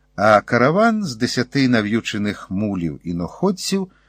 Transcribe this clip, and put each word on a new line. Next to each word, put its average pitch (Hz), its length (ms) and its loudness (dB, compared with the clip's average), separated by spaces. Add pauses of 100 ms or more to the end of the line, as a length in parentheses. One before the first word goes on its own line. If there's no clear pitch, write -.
(160)
а 104 260 6
караван 196 640 2
з 135 120 -8
десяти 123 540 0
нав'ючених 104 840 -2
мулів 92 520 -4
іноходців, 185 880 -4 (180)